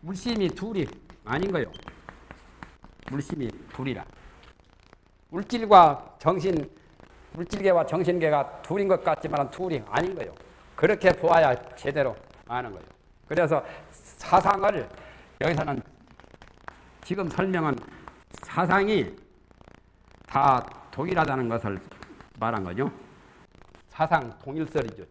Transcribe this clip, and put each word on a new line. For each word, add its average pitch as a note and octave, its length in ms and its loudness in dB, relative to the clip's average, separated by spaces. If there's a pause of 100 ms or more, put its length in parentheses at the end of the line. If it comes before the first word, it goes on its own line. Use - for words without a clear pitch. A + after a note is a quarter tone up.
물심이 F#3+ 480 -2
둘이 G3 380 -4 (380)
아닌 E3 280 -4
거요. D3 180 -2 (1400)
물심이 C#3+ 380 -6 (240)
둘이라. B2+ 320 -8 (1200)
물질과 G3+ 880 6
정신, E3+ 500 0 (640)
물질계와 F3+ 540 2
정신계가 D#3+ 760 0
둘인 G3 260 -2
것 F#3 160 2
같지만은 D3+ 460 -2
둘이 E3+ 380 -4
아닌 E3 260 -2
거요. D3 200 -12 (400)
그렇게 F#3+ 380 4
보아야 D#3+ 420 4 (220)
제대로 C#3 400 -2 (320)
아는 A#2+ 240 -6
거요. F2 100 -16 (460)
그래서 D#3 360 2 (260)
사상을 F#3+ 1000 0 (520)
여기서는 D3 420 -2 (1200)
지금 F#3 240 -4
설명은 E3+ 480 0 (680)
사상이 F#3 720 0 (1120)
다 C3+ 380 4 (260)
동일하다는 C#3+ 580 -2
것을 A2+ 320 -4 (580)
말한 A2+ 260 -2
거죠. F#2+ 260 -4 (1000)
사상 D#3 540 -2
동일설이죠. C#3 680 -6